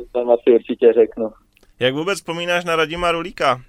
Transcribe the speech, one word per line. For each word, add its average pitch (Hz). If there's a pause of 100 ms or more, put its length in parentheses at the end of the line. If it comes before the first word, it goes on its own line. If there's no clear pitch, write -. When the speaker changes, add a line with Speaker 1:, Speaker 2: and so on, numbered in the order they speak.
(120)
Speaker 1:
to 120
asi 120
určitě 117
řeknu. 110 (500)
Speaker 2:
Jak 131
vůbec 170
vzpomínáš 175
na 165
Radima 165
Rulíka? 156